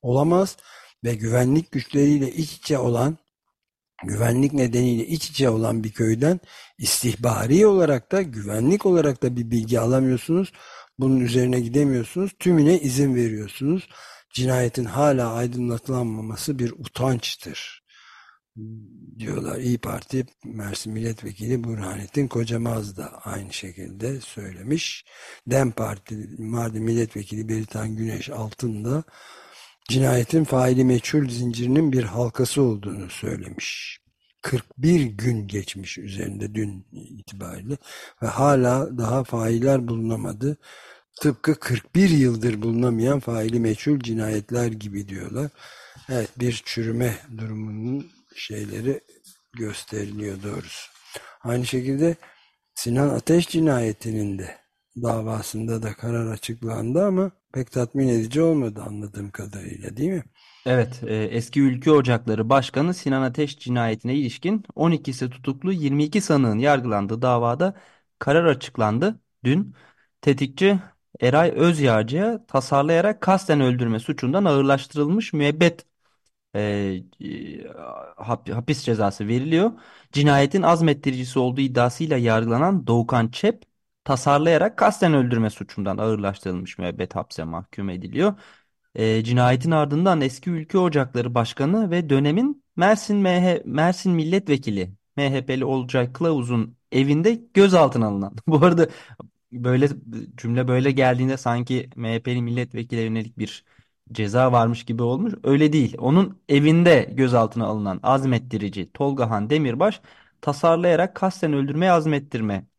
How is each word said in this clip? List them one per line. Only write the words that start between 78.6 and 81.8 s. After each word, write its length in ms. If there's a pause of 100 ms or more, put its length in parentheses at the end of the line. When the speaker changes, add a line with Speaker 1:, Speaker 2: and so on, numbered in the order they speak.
Speaker 2:
cezası 440
veriliyor. 440 (400)
Cinayetin 500
azmettiricisi 760
olduğu 220
iddiasıyla 560